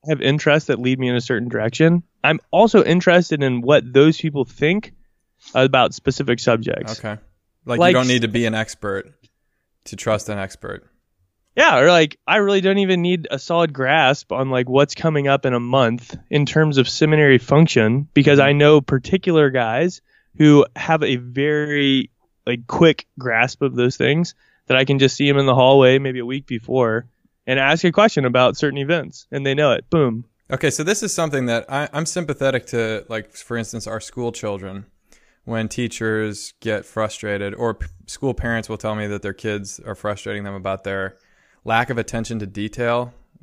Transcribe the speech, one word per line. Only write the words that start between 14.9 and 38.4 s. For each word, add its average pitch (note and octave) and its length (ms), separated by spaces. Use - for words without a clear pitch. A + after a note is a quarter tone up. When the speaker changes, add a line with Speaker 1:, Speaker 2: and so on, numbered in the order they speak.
Speaker 1:
coming D3 340
up C#3 160
in C3 80
a A#2+ 80
month A#2+ 560
in D3 160
terms D3+ 320
of B2+ 100
seminary D3+ 500
function, C#3 760
because C#3+ 260
I C#3 120
know D3 280
particular D3+ 680
guys C3 500
who D3 260
have D#3+ 260
a B2 140
very, C#3 960
like, A#2+ 220
quick - 380
grasp B2 420
of C3 140
those B2 240
things D3 360
that C3 100
I C3+ 80
can C#3 120
just C3+ 160
see C#3+ 140
'em C#3+ 80
in C#3 80
the C3 100
hallway C3 440
maybe C3 220
a A#2+ 40
week C3 220
before A#2+ 580
and C3 140
ask D3 240
a F3 80
question G3+ 320
about B2 320
certain C#3+ 220
events, D#3 520
and C#3 140
they C3+ 100
know C#3+ 180
it. - 180
Boom. A#2+ 340
Speaker 2:
Okay, C3 200
so D3+ 120
this G3 200
is G#3 100
something C#3+ 340
that A#2 240
I, C#3+ 220
I'm D#3 140
sympathetic C#3 640
to, A2 420
like, A2 240
for - 240
instance, A2+ 280
our G#2+ 140
school A#2+ 320
children, G2 540
when A2+ 240
teachers A2 920
get G#2+ 260
frustrated G#2 640
or A2+ 220
p-, - 140
school - 260
parents A2+ 380